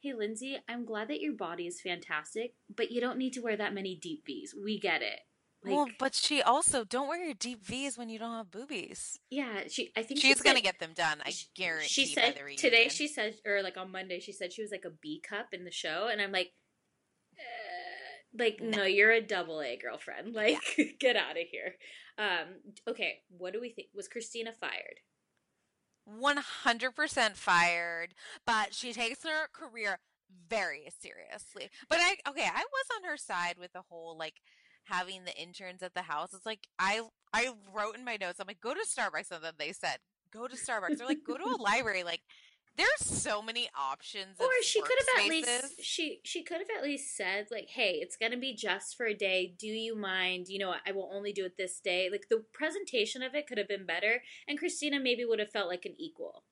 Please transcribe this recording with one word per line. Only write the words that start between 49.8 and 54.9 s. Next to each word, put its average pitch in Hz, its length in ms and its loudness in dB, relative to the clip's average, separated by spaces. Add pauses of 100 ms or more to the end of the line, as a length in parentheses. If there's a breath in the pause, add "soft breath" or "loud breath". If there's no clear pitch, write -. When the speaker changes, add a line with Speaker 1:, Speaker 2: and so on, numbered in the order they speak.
Speaker 1:
mind? 185 520 0
You 196 120 -6
know, 185 140 0 (120)
I 196 60 -2
will 196 200 -2
only 202 200 -4
do 196 120 0
it 180 120 -6
this 185 240 -4
day." 185 300 2
Like, 202 180 -4
the 220 240 4
presentation 269 680 -2
of 254 140 -6
it 294 100 -2
could 247 120 -4
have 196 100 0
been 196 180 -4
better, 202 360 2 (260 loud breath)
and 285 100 -2
Christina 294 420 0